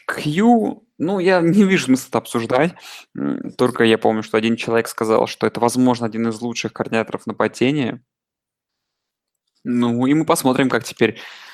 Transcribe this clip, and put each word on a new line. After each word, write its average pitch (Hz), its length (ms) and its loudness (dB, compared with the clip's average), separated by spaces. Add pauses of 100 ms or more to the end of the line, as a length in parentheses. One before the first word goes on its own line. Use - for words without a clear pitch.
Кью. 208 800 0 (140)
Ну, 190 200 -2
я 180 220 4
не 175 240 6
вижу 180 220 2
смысла 131 220 0
это - 100 -2
обсуждать. 127 540 -2 (440)
М, - 400 -6
только 120 280 2
я 110 120 6
помню, 110 260 0
что 110 140 -4
один 113 200 0
человек 117 320 -2
сказал, 113 380 0
что - 200 -4
это, 107 140 -6
возможно, 120 460 2
один 110 220 -4
из 107 120 -8
лучших 117 320 -6
координаторов - 540 -4
нападения. 120 760 -2 (1600)
Ну, 120 400 0
и 139 80 2
мы 156 120 2
посмотрим, 135 440 2
как 120 140 0
теперь - 340 -2 (360)